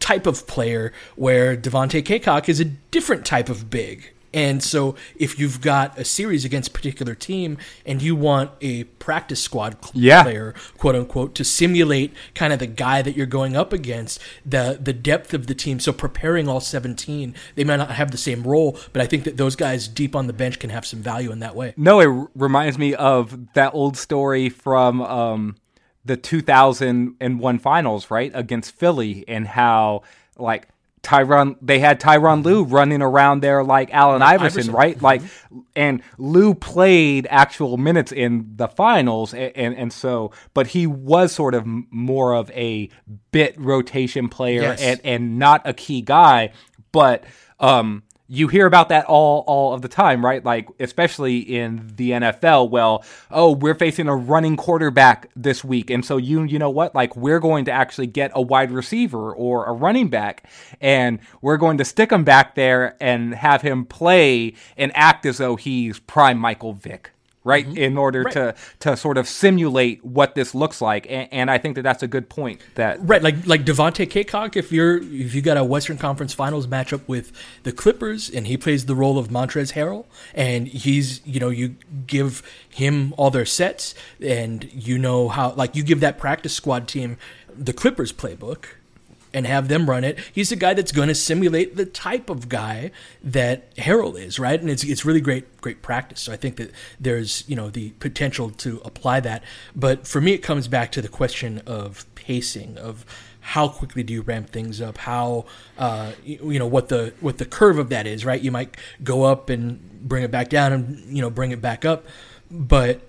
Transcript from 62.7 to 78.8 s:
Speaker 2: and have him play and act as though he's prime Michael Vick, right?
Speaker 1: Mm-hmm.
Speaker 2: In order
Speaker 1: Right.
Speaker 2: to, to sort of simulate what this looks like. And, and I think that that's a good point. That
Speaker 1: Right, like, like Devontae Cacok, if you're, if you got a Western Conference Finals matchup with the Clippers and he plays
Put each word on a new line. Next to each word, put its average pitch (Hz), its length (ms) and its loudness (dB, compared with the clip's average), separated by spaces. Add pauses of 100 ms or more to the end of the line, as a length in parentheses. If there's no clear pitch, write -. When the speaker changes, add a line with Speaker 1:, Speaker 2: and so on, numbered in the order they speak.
Speaker 2:
and 120 360 -2
have 143 260 2
him 127 240 -2
play 139 680 2 (200)
and 143 200 -4
act 151 320 4
as 127 100 -2
though 127 180 -2
he's 120 440 -6
prime 131 400 2
Michael 113 340 -4
Vick, - 380 -18 (320)
right? 139 240 2
Speaker 1:
Mm-hmm. 147 100 -10
Speaker 2:
In 135 180 0
order 131 280 0
Speaker 1:
Right. - 100 -4
Speaker 2:
to, 127 220 -2 (240)
to 139 180 -2
sort 139 220 -2
of 123 80 -2
simulate 147 760 2
what 135 300 2
this 127 220 -4
looks 151 260 -4
like. 107 300 -2
And, 131 200 -10
and 131 200 -2
I 127 80 2
think 147 160 -8
that 131 80 -8
that's 131 180 0
a 131 60 -6
good 123 200 -6
point. 127 320 -10 (140)
That 110 240 -2 (100)
Speaker 1:
Right, 196 140 6
like, 156 240 0
like 160 200 2
Devontae 156 440 0
Cacok, 202 460 -4
if 185 160 -4
you're, 170 260 2
if 135 380 -8
you 139 80 -2
got 151 120 2
a 135 80 2
Western 135 360 -4
Conference 139 340 -6
Finals 143 320 -6
matchup 135 420 -6
with 127 240 -8 (300)
the 127 100 -8
Clippers 214 600 -2
and 110 160 -8
he 131 100 -4
plays 139 300 -2